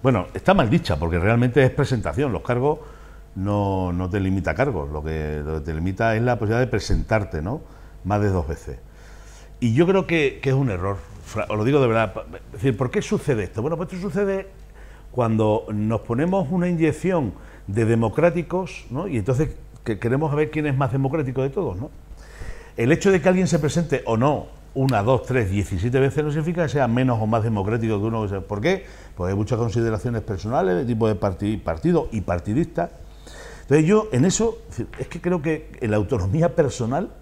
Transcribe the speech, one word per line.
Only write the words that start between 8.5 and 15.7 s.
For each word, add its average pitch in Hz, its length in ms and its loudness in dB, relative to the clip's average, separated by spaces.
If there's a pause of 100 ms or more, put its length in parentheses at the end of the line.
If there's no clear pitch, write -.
Y 117 120 2
yo 156 140 6
creo 190 200 2
que, 156 360 0
que 135 80 0
es 131 40 4
un 135 140 2
error. 95 300 -2 (260)
Fra-, - 240 -6
os 107 80 -2
lo 107 80 0
digo 139 160 4
de 135 60 6
verdad. 113 260 2
Pa-, - 140 -10 (220)
es - 40 -16
decir, 113 240 0
¿por 123 140 -2
qué 107 100 0
sucede 127 440 0
esto? 107 180 -6
Bueno, 156 140 -2
pues 180 160 -8
esto 185 180 -6
sucede 196 380 -2 (600)
cuando 110 640 2